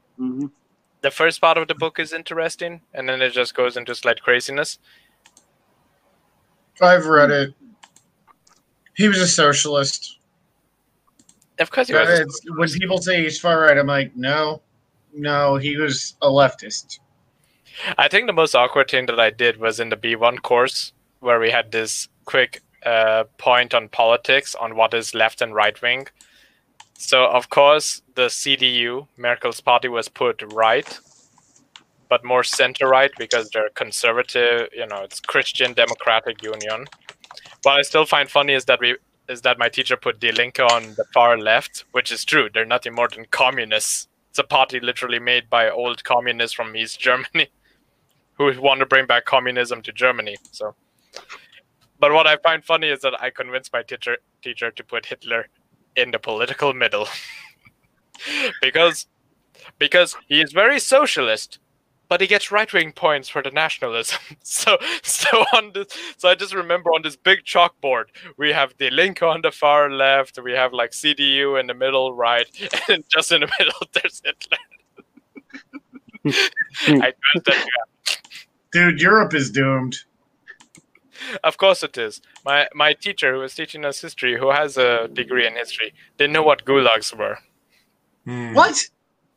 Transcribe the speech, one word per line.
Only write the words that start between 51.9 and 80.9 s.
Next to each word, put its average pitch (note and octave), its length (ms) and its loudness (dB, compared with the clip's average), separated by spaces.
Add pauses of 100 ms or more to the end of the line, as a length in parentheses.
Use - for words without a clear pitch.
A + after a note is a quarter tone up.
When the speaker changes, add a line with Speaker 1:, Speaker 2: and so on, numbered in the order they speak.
Speaker 2:
but D3 140 4
what D#3 140 6
I D#3 100 4
find D#3+ 260 0
funny D#3+ 260 -2
is C#3 120 -4
that C3 200 -2
I B2+ 100 -6
convinced B2+ 420 -10
my A#2 100 -4
teacher, B2 340 -8 (240)
teacher A#2 300 -8
to A#2+ 120 -18
put - 240 -8
Hitler A#2 400 -6 (480)
in B2 160 -2
the A#2 80 -6
political B2 540 -4
middle G#2+ 340 -2 (760)
<laughs> - 800 -10
because, D#3+ 460 2 (720)
because E3+ 360 2 (120)
he D3 140 2
is C#3+ 100 -2
very A3 260 4
socialist, D3 800 0 (520)
but - 120 0
he F#3+ 60 0
gets G3+ 240 0
right-wing G3+ 400 0
points D3 380 -2
for D3 120 -4
the C3+ 80 -8
nationalism. C3 720 -4
<laughs> - 200 -20
So, - 340 0 (260)
so A#3+ 400 0 (100)
on G#3+ 200 0
this, G3 140 -8 (300)
so F#3 120 0
I F#3 60 6
just F#3 180 -10
remember F3 380 -2
on D#3+ 100 2
this - 140 -8
big F#3+ 300 2
chalkboard, C3+ 600 0 (320)
we D3 140 0
have C#3 260 0
Die C3 120 -2
Linke F3 340 0
on E3 180 0
the D#3+ 100 0
far D3 380 4
left, C3+ 540 0
we B2 80 -6
have, B2+ 220 0
like, A#2+ 200 -4
C D3+ 200 -2
D C#3+ 100 -2 (140)
U C#3 180 0
in C3 120 0
the B2 60 -8
middle C3 400 -2
right, A#2+ 340 0 (240)
<laughs> - 180 -6
and F3 200 0
just D#3+ 220 0
in E3 100 2
the D3 160 -4
middle E3+ 300 -2
<laughs> - 60 -20
there's - 320 -6
Hitler. - 320 -8 (1700)
<laughs> - 800 0
I B2+ 160 0
trust D3 240 0
that C#3 100 2 (100)
you C3+ 140 -8
have. - 380 -8 (540)
Speaker 3:
Dude, F3 300 2
Europe G#3 320 4
is C3 180 -2
doomed. C3 460 0 (1500)